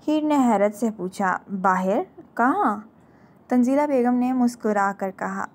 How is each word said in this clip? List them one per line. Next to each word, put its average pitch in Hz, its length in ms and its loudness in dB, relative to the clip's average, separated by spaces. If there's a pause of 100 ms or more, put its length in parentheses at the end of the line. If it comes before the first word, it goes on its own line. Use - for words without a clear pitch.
ہیر 302 160 2
نے 302 120 0
حیرت 208 400 2
سے 226 220 -2
پوچھا، 185 400 -4 (240)
باہر؟ 185 400 2 (320)
کہاں؟ 262 440 0 (720)
تنزیلہ 254 400 2
بیگم 247 260 2
نے 247 200 0
مسکرا 220 640 0
کر 190 180 -6
کہا 196 400 -8